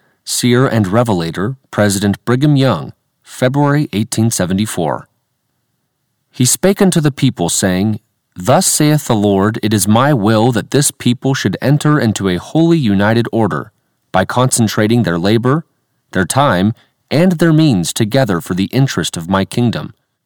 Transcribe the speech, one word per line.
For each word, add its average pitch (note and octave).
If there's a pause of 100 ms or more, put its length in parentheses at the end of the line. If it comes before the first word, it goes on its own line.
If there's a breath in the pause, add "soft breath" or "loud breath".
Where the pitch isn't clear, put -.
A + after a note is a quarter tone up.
(240)
seer, B2
and A2
revelator, G2 (120)
President G2+
Brigham D3
Young, B2 (300)
February C#3+
eighteen A2
seventy-four. F2+ (1200)
He B2+
spake F#3+
unto F3+
the D3
people, F2
saying, G2+ (380)
Thus B2+
saith D3+
the A#2
Lord, G#2
it G#2+
is G2+
my B2
will A2+
that G#2+
this C#3+
people B2
should G2
enter D3+
into G#2
a F2+
holy E3
united A2+
order, F#2 (400)
by F#2
concentrating A#2
their E2+
labor, A#2 (460)
their F#2
time, A2 (360 soft breath)
and F3
their D#3+
means C#3
together G#2
for -
the F#2+
interest A#2
of E2+
my G2
kingdom, - (320)